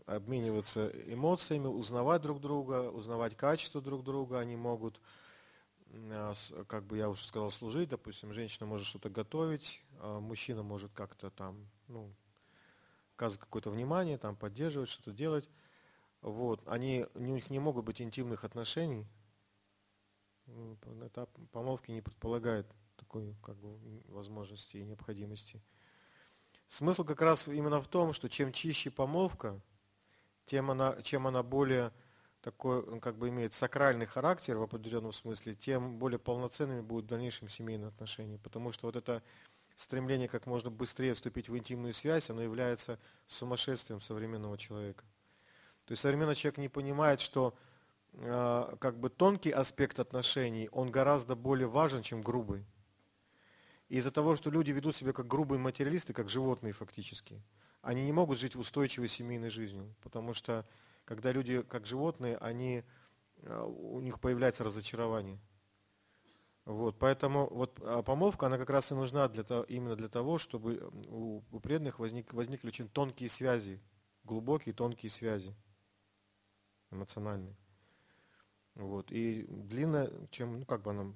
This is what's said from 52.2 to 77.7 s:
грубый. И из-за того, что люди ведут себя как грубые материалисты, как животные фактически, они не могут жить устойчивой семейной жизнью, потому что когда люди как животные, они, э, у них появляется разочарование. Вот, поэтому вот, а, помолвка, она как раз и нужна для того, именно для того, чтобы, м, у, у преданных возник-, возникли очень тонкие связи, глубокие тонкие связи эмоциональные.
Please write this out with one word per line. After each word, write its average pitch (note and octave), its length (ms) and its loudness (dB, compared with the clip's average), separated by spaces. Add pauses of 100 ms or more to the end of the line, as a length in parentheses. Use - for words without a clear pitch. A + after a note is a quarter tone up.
грубый. G#2 440 0 (1200)
И B2+ 80 0
из-за C3 140 2
того, D3+ 240 6
что D3 140 0
люди D3 220 4
ведут C#3+ 240 2
себя C3 180 0
как A#2+ 140 -4
грубые C#3 320 2
материалисты, C3+ 540 0
как G2+ 160 -2
животные A#2+ 440 2
фактически, G#2 680 -12 (400)
они B2 220 0
не C#3+ 80 2
могут D3+ 280 6
жить B2 160 -2
устойчивой B2+ 520 2
семейной A#2+ 420 -4
жизнью, G#2 520 -6
потому A2+ 320 -6
что A2+ 320 -2 (400)
когда A#2 260 0
люди B2+ 300 2
как A#2+ 240 -6
животные, B2+ 520 0
они, A#2+ 460 -2 (600)
э, A1+ 200 -6
у E2+ 380 -6
них B2+ 180 -4
появляется B2 460 4
разочарование. G#2+ 720 -2 (1300)
Вот, G#2+ 340 -2
поэтому C3+ 500 6
вот, B2+ 320 -2
а, A#2 220 0
помолвка, D3 440 4
она C3 100 2
как B2+ 120 -2
раз C#3 220 4
и C#3+ 40 0
нужна C3+ 340 4
для A2 140 -4
того, A#2+ 200 0
именно B2 320 -4
для A2 140 -4
того, C3+ 280 2
чтобы, A#2 420 -2
м, - 280 -12
у, A2 440 -6
у A2+ 100 -8
преданных D3 380 0
возник-, A2+ 340 -4
возникли A#2+ 340 -2
очень A2 220 -6
тонкие C3 400 0
связи, A2 500 0 (460)
глубокие A2+ 480 0
тонкие A#2 360 -2
связи G#2 460 -2 (1400)
эмоциональные. G2 640 -6 (1200)